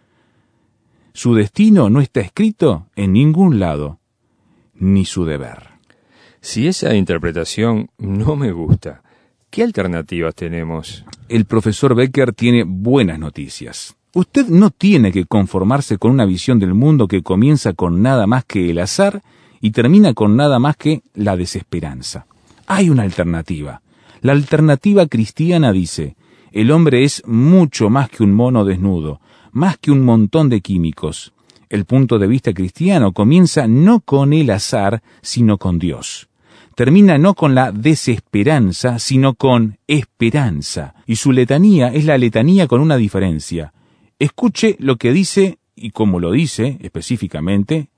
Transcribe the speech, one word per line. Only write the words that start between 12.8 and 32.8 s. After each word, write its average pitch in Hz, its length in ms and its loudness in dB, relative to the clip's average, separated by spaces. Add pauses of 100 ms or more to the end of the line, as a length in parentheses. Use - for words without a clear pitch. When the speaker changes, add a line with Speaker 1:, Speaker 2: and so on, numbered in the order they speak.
Speaker 1:
noticias. 71 760 -14 (200)
Usted 233 340 -2
no 185 220 4
tiene 143 420 2
que 90 140 -2
conformarse 104 720 -2
con 113 140 2
una 131 120 2
visión 98 340 0
del 92 140 0
mundo 123 360 2
que 92 140 -2
comienza 110 520 0
con 87 260 -2
nada 123 260 2
más 123 200 0
que 90 240 -2
el 85 80 -2
azar 196 440 -2 (380)
y 107 120 -2
termina 147 420 4
con 104 200 2
nada 139 240 2
más 139 200 0
que 151 240 -2 (100)
la 101 240 -2
desesperanza. 80 880 -10 (420)
Hay 196 220 0
una 131 140 2
alternativa. 82 800 -6 (400)
La 135 100 2
alternativa 156 760 2
cristiana 151 640 0
dice, 82 440 -4 (360)
"El 110 180 0
hombre 147 340 2
es - 220 -4
mucho 127 640 2
más 131 180 0
que - 140 -8
un 101 100 4
mono 117 320 2
desnudo, 90 560 -4 (320)
más 160 260 -2
que 147 140 0
un 135 100 4
montón 120 460 2
de 110 140 0
químicos". 80 680 -6 (360)
El 101 160 -4
punto 123 340 2
de 101 80 0
vista 120 260 0
cristiano 101 600 0